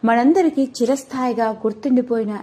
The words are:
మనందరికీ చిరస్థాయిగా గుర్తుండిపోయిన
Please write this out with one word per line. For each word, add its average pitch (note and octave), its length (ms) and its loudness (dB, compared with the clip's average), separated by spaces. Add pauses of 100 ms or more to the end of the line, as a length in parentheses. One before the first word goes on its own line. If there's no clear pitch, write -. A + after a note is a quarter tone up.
మనందరికీ C4+ 640 2 (120)
చిరస్థాయిగా B3 680 -2
గుర్తుండిపోయిన A3 920 -2